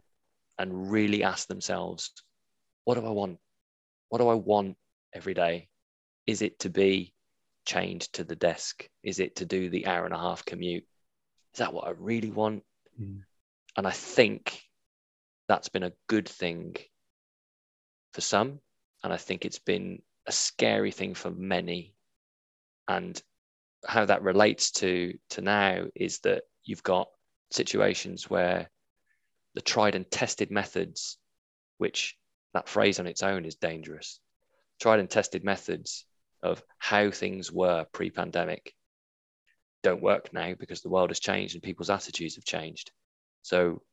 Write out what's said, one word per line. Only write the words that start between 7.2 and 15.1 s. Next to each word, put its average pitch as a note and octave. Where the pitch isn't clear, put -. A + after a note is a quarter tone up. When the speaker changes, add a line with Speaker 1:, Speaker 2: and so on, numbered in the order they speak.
Speaker 1:
chained F#2
to F2+
the D#2+
desk? -
Is F#2
it -
to F#2
do F#2
the F#2
hour F2
and F2
a E2+
half F2
commute? F2
Is -
that -
what -
I F2
really G#2+
want?" G#2+
Speaker 2:
Mm. G2
Speaker 1:
And G2
I F#2
think -